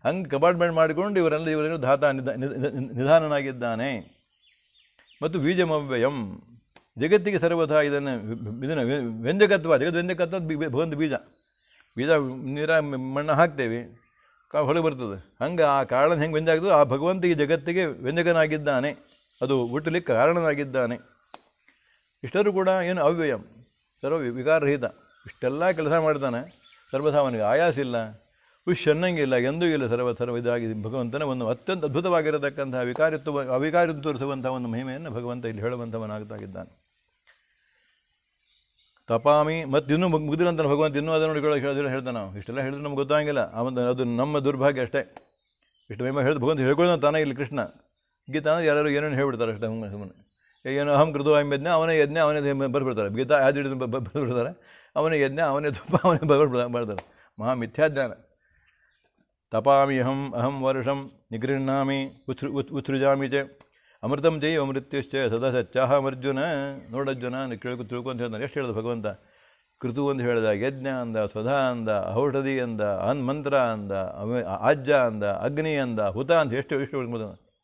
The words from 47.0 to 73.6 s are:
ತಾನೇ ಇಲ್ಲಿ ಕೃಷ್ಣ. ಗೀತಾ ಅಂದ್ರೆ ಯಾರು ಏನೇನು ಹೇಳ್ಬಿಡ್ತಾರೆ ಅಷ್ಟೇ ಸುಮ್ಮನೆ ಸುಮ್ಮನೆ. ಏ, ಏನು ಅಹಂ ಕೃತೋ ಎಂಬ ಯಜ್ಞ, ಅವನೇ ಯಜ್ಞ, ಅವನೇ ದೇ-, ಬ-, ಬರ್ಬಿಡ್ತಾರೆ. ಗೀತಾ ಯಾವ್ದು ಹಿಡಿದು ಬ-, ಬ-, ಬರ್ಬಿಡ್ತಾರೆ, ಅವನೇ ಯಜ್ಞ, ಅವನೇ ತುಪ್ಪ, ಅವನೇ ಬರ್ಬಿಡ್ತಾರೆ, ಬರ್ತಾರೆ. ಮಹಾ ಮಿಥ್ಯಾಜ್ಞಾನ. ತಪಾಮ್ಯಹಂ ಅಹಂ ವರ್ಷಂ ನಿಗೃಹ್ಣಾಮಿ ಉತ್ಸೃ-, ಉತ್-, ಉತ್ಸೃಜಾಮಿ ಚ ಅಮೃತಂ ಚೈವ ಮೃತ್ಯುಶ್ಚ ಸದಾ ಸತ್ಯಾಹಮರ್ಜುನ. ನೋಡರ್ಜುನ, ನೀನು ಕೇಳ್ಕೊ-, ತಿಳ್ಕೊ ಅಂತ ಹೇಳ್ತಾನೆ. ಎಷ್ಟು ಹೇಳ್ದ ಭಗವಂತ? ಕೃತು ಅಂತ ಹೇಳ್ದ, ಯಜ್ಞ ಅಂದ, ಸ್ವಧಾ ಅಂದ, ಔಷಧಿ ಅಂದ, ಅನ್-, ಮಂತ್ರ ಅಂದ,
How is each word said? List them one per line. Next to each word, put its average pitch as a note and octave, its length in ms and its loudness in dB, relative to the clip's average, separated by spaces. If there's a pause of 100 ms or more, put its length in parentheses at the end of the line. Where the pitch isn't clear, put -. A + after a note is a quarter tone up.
ತಾನೇ D3 200 2
ಇಲ್ಲಿ C#3+ 140 -2
ಕೃಷ್ಣ. C3 280 -4 (680)
ಗೀತಾ D3 200 0
ಅಂದ್ರೆ E3 160 2
ಯಾರು D3+ 220 4
ಏನೇನು D3 260 0
ಹೇಳ್ಬಿಡ್ತಾರೆ B2 360 0
ಅಷ್ಟೇ A2 160 -4
ಸುಮ್ಮನೆ A2 240 -6
ಸುಮ್ಮನೆ. G2+ 400 -14 (340)
ಏ, C3 100 -2
ಏನು C#3+ 160 2
ಅಹಂ D3 220 6
ಕೃತೋ D3 260 4
ಎಂಬ C#3+ 140 2
ಯಜ್ಞ, C#3+ 140 -2
ಅವನೇ E3 320 4
ಯಜ್ಞ, D3 180 2
ಅವನೇ D3+ 240 4
ದೇ-, C#3 180 0
ಬ-, C3+ 120 0
ಬರ್ಬಿಡ್ತಾರೆ. A#2+ 380 0
ಗೀತಾ C3 300 2
ಯಾವ್ದು C#3 180 4
ಹಿಡಿದು C#3 180 -4
ಬ-, B2+ 100 -4
ಬ-, A#2+ 180 -4
ಬರ್ಬಿಡ್ತಾರೆ, B2 800 -4 (140)
ಅವನೇ D#3 260 2
ಯಜ್ಞ, C3+ 180 0
ಅವನೇ D3 320 0
ತುಪ್ಪ, - 360 0
ಅವನೇ D#3+ 200 2
ಬರ್ಬಿಡ್ತಾರೆ, C3 440 2
ಬರ್ತಾರೆ. A2 680 -8
ಮಹಾ A#2 140 -2
ಮಿಥ್ಯಾಜ್ಞಾನ. B2+ 580 -2 (1400)
ತಪಾಮ್ಯಹಂ C3+ 840 2
ಅಹಂ C3 300 -2
ವರ್ಷಂ C3+ 480 -2 (200)
ನಿಗೃಹ್ಣಾಮಿ C3+ 960 -2
ಉತ್ಸೃ-, C3+ 220 -6
ಉತ್-, C#3 200 -4
ಉತ್ಸೃಜಾಮಿ C#3 580 0
ಚ B2 40 -2 (720)
ಅಮೃತಂ D3 380 2
ಚೈವ D3+ 240 2
ಮೃತ್ಯುಶ್ಚ C3+ 500 -4 (140)
ಸದಾ A#2 220 0
ಸತ್ಯಾಹಮರ್ಜುನ. C3 880 0 (520)
ನೋಡರ್ಜುನ, B2+ 440 -4
ನೀನು B2+ 240 -6
ಕೇಳ್ಕೊ-, B2 260 -6
ತಿಳ್ಕೊ A#2+ 240 -8
ಅಂತ B2 120 -6
ಹೇಳ್ತಾನೆ. A2+ 220 -6
ಎಷ್ಟು C#3+ 160 -6
ಹೇಳ್ದ A#2+ 160 -4
ಭಗವಂತ? A2 320 -4 (760)
ಕೃತು C3 280 -2
ಅಂತ C3+ 120 -2
ಹೇಳ್ದ, A#2+ 240 2
ಯಜ್ಞ B2+ 420 0
ಅಂದ, B2 300 -4
ಸ್ವಧಾ A2+ 380 -2
ಅಂದ, B2 340 0 (240)
ಔಷಧಿ C3+ 460 0
ಅಂದ, A#2 220 -4
ಅನ್-, G#2 420 0
ಮಂತ್ರ C#3 320 -2
ಅಂದ, A2+ 360 0